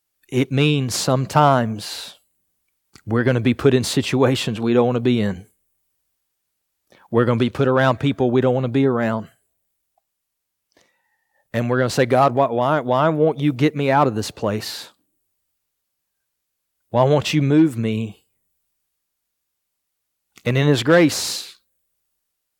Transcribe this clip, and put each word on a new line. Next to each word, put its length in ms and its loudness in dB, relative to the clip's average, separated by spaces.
it 220 -2
means 440 0
sometimes 1200 0
we're 180 -2
gonna 180 0
be 120 2
put 200 2
in 100 2
situations 760 -2
we 140 0
don't 140 4
wanna 120 -2
be 220 0
in. 240 -4
We're 140 2
gonna 120 0
be 120 0
put 180 -2
around 320 2
people 320 -2
we 100 0
don't 140 0
wanna 140 -4
be 160 0
around. 440 -2
And 160 -2
we're 80 0
gonna 120 0
say, 160 0
"God, 280 2
why, 140 0
why, 320 -2
why 300 0
won't 300 0
you 140 0
get 220 0
me 160 -2
out 160 4
of 80 -2
this 160 -6
place? 600 -8
Why 140 2
won't 300 2
you 80 2
move 360 2
me?" 480 -6
And 120 -2
in 100 2
His 160 2
grace, 760 0